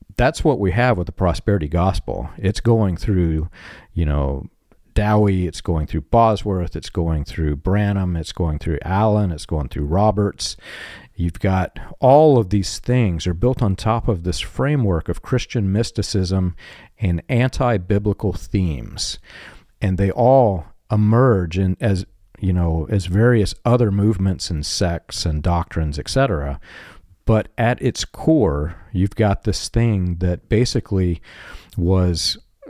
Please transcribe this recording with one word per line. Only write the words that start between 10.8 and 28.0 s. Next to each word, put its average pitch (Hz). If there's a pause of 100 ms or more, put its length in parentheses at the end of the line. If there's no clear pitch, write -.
You've 87
got 92 (220)
all 143
of 101
these 101
things 110
are 90
built 120
on 95
top 113
of 87
this 90
framework 127
of 90
Christian 101
mysticism 95 (440)
and 87
anti-biblical 107
themes. 73 (640)
And 95
they 98
all 117 (240)
emerge 107
in, 92
as, 98 (340)
you 92
know, 82
as 98
various 107 (100)
other 117
movements 98
and 76
sects -
and 76
doctrines, 80
et -
cetera. 78 (640)
But 110
at 120
its -